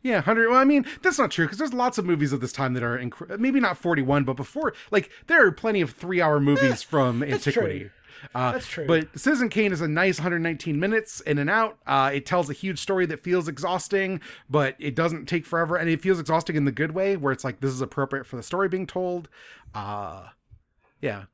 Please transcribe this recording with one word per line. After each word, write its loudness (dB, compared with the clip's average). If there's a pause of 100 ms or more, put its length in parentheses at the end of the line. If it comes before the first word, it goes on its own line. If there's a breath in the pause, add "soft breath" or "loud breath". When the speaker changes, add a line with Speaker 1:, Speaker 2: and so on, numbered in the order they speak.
Speaker 1:
Yeah, 2
hundred. 4
Well, 6
I 6
mean, 6 (160 loud breath)
that's 2
not 2
true, 0
'cause -6
there's -2
lots 0
of -2
movies 2
of 0
this -6
time -2
that -2
are -2
inc-, -8
maybe 4
not 2
forty-one, 2
but 0
before, -4 (180 loud breath)
like, 2 (180 loud breath)
there 6
are 0
plenty -2
of -2
three-hour 0
movies 2
Speaker 2:
Eh, -14
Speaker 1:
from 2
Speaker 2:
that's -2
Speaker 1:
antiquity. 0
Speaker 2:
true. -12 (460 loud breath)
Speaker 1:
Uh, 0
Speaker 2:
That's -6
true. -8
Speaker 1:
but 2
Citizen 2
Kane 2
is -4
a -2
nice 2
hundred 0
nineteen -2
minutes -2
in 0
and 0
out. 0 (100)
Uh, 4
it -4
tells 0
a -6
huge -6
story 0
that -8
feels 0
exhausting, -2 (280 loud breath)
but 2
it -4
doesn't 0
take -2
forever, 0
and 0
it 2
feels 2
exhausting 0
in 2
the 2
good -2
way, 0
where 0
it's -6
like, -4
this 0
is -6
appropriate -4
for -12
the -10
story 0
being -4
told. -4 (460 loud breath)
Uh, -8 (760)
yeah. -6 (100)